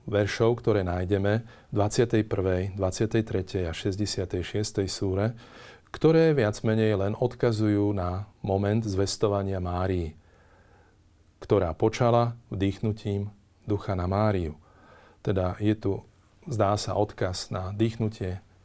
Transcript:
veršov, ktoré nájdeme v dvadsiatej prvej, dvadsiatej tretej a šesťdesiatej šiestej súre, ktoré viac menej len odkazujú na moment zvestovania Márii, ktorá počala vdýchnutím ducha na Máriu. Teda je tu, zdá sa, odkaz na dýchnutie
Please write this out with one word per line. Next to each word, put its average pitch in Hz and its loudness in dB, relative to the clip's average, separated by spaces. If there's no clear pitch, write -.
veršov, 113 2
ktoré 104 2
nájdeme 92 0
v - -20
dvadsiatej 107 2
prvej, 92 0
dvadsiatej 107 0
tretej 95 -4
a 82 -4
šesťdesiatej 95 -4
šiestej 104 -4
súre, 101 -2
ktoré 160 4
viac 107 2
menej 110 4
len 101 -2
odkazujú 107 2
na 92 -4
moment 101 2
zvestovania 98 -2
Márii, 90 -2
ktorá 92 2
počala 117 2
vdýchnutím 101 -2
ducha 101 -2
na 90 0
Máriu. 95 0
Teda 92 0
je 104 2
tu, 98 -4
zdá 104 2
sa, 98 -2
odkaz 101 -2
na 95 -6
dýchnutie 107 -2